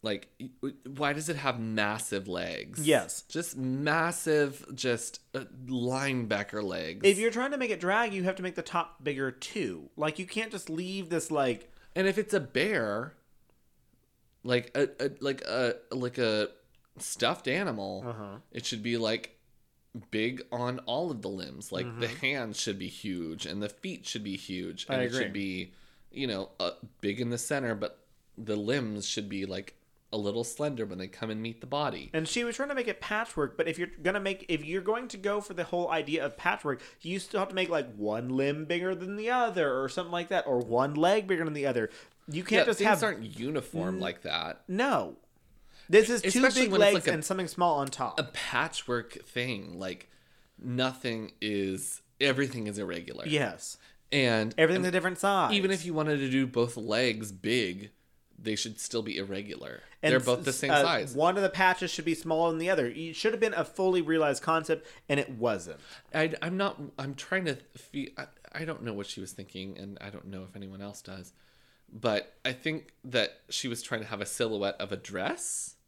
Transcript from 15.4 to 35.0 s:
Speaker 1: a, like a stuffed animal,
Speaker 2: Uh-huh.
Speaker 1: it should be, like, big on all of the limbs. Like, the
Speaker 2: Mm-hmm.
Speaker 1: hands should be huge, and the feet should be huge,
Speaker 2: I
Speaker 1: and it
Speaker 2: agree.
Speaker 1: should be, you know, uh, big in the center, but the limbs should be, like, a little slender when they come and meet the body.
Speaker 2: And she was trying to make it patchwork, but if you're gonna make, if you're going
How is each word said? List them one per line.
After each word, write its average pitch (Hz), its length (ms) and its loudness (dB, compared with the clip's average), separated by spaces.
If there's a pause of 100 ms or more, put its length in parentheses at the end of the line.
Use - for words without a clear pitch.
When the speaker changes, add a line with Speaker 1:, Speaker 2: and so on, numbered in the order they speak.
Speaker 1:
a, 120 340 0 (160)
like 123 260 -4
a 107 320 2 (480)
stuffed - 500 -2
animal, 117 600 -2
Speaker 2:
Uh-huh. 107 300 -10 (140)
Speaker 1:
it 120 140 -8
should 110 180 -6
be, 117 140 0
like, 113 400 -2 (760)
big 120 300 0 (100)
on 123 340 -2
all 151 260 -2
of 113 100 -6
the 98 80 -6
limbs. 82 420 -10
Like, 92 140 -2 (140)
the 117 80 0
Speaker 2:
Mm-hmm. 123 180 -6
Speaker 1:
hands 127 340 -2
should 98 200 -2
be 92 80 -6
huge, 85 580 -6
and 95 160 -6
the 104 80 -4
feet - 360 -10
should 107 180 -6
be 98 140 -4
huge, 90 520 -8
Speaker 2:
I 139 40 0
Speaker 1:
and 127 100 2
it - 40 2
Speaker 2:
agree. 123 160 -2
Speaker 1:
should 101 100 -4
be, 95 400 -4 (380)
you 135 160 -4
know, 98 220 -2 (100)
uh, 87 120 0 (300)
big 101 180 0
in 120 120 0
the 120 60 -2
center, 123 380 0
but - 240 -6 (380)
the 107 180 -2
limbs 107 520 0
should 107 200 -4
be, 98 180 -4
like, 95 300 -8 (360)
a 110 60 -2
little 104 260 0
slender 127 440 -2
when 92 100 -8
they 92 100 -6
come 110 220 -8
and 110 100 -4
meet 113 220 -6
the 123 60 -14
body. 131 460 -2
Speaker 2:
And 160 140 0
she 240 160 0
was 233 120 -2
trying 277 140 -4
to 277 60 -2
make 247 120 0
it 196 120 -4
patchwork, 208 560 -2
but 165 120 2
if 160 100 -2
you're 175 120 -2 (120)
gonna 185 180 2
make, 190 300 -2
if 151 160 0
you're 175 160 -2
going 226 280 0